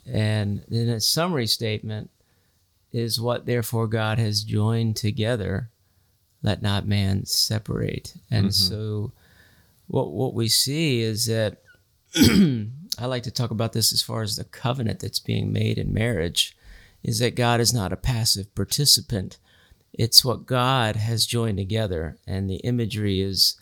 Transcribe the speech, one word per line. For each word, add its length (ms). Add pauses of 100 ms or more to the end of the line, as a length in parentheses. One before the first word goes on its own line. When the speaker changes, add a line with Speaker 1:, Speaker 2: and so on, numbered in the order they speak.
Speaker 1:
And 640
then 200
a 120
summary 480
statement 600 (840)
is, 280
"What 260
therefore 420
God 300
has 260
joined 520
together, 720 (720)
let 200
not 240
man 400
separate." 880 (160)
And 160
Speaker 2:
Mm-hmm. 40 (220)
Speaker 1:
so 400 (760)
what, 240
what 200
we 160
see 540
is 240
that, 320 (300)
<clears throat> 280
I 920
like 180
to 60
talk 200
about 240
this 180
as 80
far 220
as 140
the 80
covenant 560
that's 180
being 340
made 240
in 160
marriage, 640 (460)
is 160
that 160
God 260
is 140
not 180
a 40
passive 580
participant. 840 (540)
It's 320
what 220
God 500
has 300
joined 320
together. 580 (100)
And 220
the 100
imagery 640
is, 420